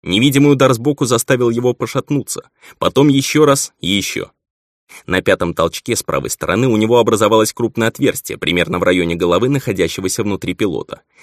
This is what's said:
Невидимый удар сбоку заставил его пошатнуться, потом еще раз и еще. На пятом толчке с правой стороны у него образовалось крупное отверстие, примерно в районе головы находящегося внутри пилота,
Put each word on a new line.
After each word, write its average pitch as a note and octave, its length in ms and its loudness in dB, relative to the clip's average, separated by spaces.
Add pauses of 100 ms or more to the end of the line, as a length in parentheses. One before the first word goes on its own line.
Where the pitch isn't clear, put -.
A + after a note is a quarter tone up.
Невидимый C3+ 500 2
удар C3 220 4
сбоку C#3 300 -2
заставил A#2+ 460 0
его B2 220 0
пошатнуться, - 760 -6 (280)
потом - 280 2
еще C#3 380 2
раз C#3 360 2
и - 60 -8
еще. F#2 460 -4 (720)
На F#2 140 0
пятом F2+ 340 0
толчке E2+ 420 -2
с - 60 -6
правой - 280 -4
стороны A2 380 -2
у A2+ 80 2
него A2 220 2
образовалось A2 540 2
крупное A2+ 360 -2
отверстие, - 500 -4
примерно F2 400 -2
в F2 40 -2
районе F2 320 2
головы F2 340 0
находящегося G2 760 -2
внутри F#2+ 320 -4
пилота, - 480 -6 (200)